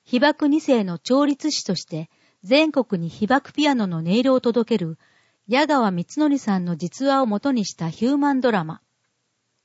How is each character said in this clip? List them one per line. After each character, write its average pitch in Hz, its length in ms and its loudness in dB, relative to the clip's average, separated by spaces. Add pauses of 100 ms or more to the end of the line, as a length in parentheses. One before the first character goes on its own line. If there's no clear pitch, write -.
被 247 160 -2
爆 294 280 2
二 302 120 2
世 233 240 2
の 175 140 -6
調 277 280 0
律 294 240 -2
師 - 140 -6
と 190 100 -4
し 160 100 -6
て 160 240 -10 (340)
全 294 300 2
国 202 300 -2
に 165 80 -4
被 - 160 -4
爆 254 260 0
ピ 294 160 0
ア 285 60 2
ノ 220 120 0
の 170 120 -4
音 160 80 -6
色 240 260 2
を 254 80 2
届 233 380 0
け 180 60 -6
る 160 140 -8 (480)
矢 262 200 2
川 262 240 2
光 175 140 -2
則 294 340 0
さ 208 200 -2
ん 180 60 -4
の 175 120 -4
実 175 300 -6
話 269 160 2
を 254 40 0
も 208 140 -2
と 285 120 -2
に 226 120 0
し - 100 -10
た 160 160 -6
ヒ 214 160 -2
ュ 277 80 2
ー - 20 2
マ 285 180 2
ン 262 60 0
ド 247 100 2
ラ 190 140 0
マ。 - 160 -12 (840)